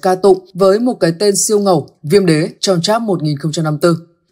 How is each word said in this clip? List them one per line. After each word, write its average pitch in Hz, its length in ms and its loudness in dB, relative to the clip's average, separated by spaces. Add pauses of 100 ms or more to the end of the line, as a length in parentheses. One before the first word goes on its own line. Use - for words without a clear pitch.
ca 185 140 0
tụng 190 380 2
với 196 260 2
một 247 200 -2
cái 170 200 0
tên 208 140 2 (140)
siêu 208 120 0
ngầu, 180 280 0 (160)
Viêm 185 220 2
Đế, 160 240 0 (100)
trong 180 220 0
chap 214 200 -2
một 190 220 -4
nghìn 147 140 -2
không 156 140 -6
trăm 160 140 -4
năm 156 80 -2
mươi 147 80 -6
tư. 170 160 2 (340)